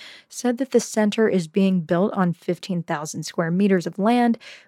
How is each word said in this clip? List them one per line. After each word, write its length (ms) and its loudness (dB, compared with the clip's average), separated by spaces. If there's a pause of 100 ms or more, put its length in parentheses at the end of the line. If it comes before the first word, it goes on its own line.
(280)
said 300 -4
that 140 -4
the 100 4
center 480 0
is 180 0
being 320 2
built 340 0
on 200 0
fifteen 500 -6
thousand 400 -8
square 280 -4
meters 360 2
of 100 -12
land, 400 2 (300)